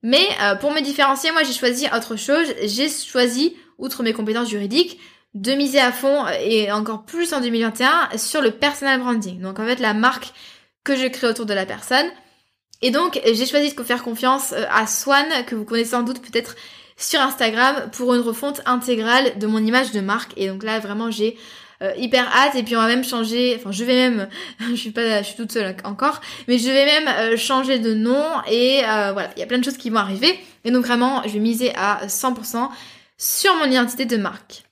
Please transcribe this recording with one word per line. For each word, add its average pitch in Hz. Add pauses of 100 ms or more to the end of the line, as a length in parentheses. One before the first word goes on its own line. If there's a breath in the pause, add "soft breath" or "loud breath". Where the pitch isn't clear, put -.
Mais, 285 (160)
euh, 202
pour 277
me 311
différencier, 277
moi 320
j'ai 262
choisi 247
autre 226
chose, 302 (180)
j'ai 226
choisi, 254 (220 loud breath)
outre 262
mes 226
compétences 226
juridiques, 214 (360 loud breath)
de 208
miser 277
à 254
fond, 269
euh, -
et 208
encore 214
plus 339
en 277
deux 240
mille 233
vingt 226
et 247
un, 294
sur 302
le 233
personal 277
branding. 214
Donc 190
en 220
fait 247
la 220
marque 233 (520 loud breath)
que 277
je 262
crée 254
autour 226
de 208
la 190
personne. 262 (760 soft breath)
Et 247
donc 302
j'ai 226
choisi 294
de 254
faire 240
confiance, 254
euh, -
à 220
Swan, 277 (200)
que -
vous 214
connaissez 226
sans 240
doute 254
peut-être - (400 loud breath)
sur -
Instagram, 262
pour 247
une 240
refonte 233
intégrale 247
de 208
mon 220
image 226
de 208
marque. 208
Et 196
donc 190
là 220
vraiment 214
j'ai, 220 (460 loud breath)
euh, 196
hyper 247
hâte. 277
Et 247
puis 233
on 226
va 226
même 247
changer, 240
enfin 233
je 202
vais 254
même, 202 (160 loud breath)
<laughs> - (120)
je 240
suis 226
pas, 220
je 202
suis -
toute 233
seule 190
encore, 269 (280 loud breath)
mais 247
je 233
vais 269
même, 302
euh, 226
changer 262
de 220
nom 247 (240)
et, 247
euh, 214
voilà, 190
il -
y -
a -
plein 240
de 247
choses 277
qui 240
vont 226
arriver. 214 (260 loud breath)
Et 233
donc 247
vraiment 247
je 208
vais 208
miser 233
à 202
cent 254
pour 226
cent 240 (460 loud breath)
sur -
mon 311
identité 254
de 233
marque. -